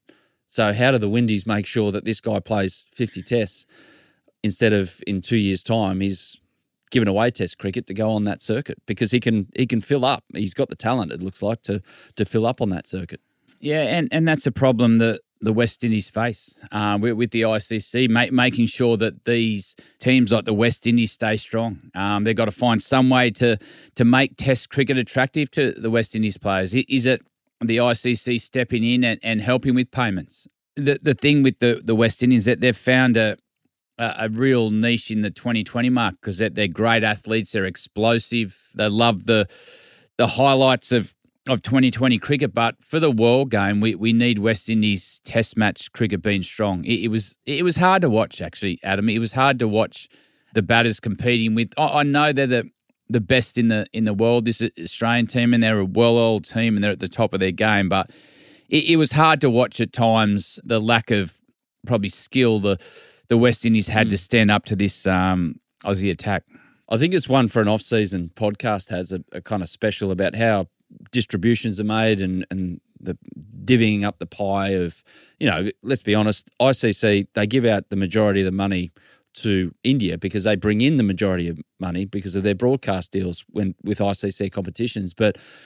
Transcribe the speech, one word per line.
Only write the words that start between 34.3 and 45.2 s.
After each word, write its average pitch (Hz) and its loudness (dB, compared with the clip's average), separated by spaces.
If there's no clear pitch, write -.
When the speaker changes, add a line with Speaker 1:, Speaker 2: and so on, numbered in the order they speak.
Speaker 2:
niche 113 0
in 110 -2
the 104 -2
twenty 113 -4
twenty 123 -2
mark 117 0
'cause 92 -8
they're, 110 0
they're 101 -2
great 110 0
athletes, 107 -2
they're 98 -2
explosive, 110 -4
they 107 0
love 107 2
the, 110 2
the 123 2
highlights 131 2
of, 117 0
of 127 0
twenty 131 2
twenty 123 0
cricket, 143 -2
but 117 0
for - -4
the 156 2
world 120 2
game, 101 0
we, 110 2
we 104 0
need 117 2
West 107 0
Indies 107 -2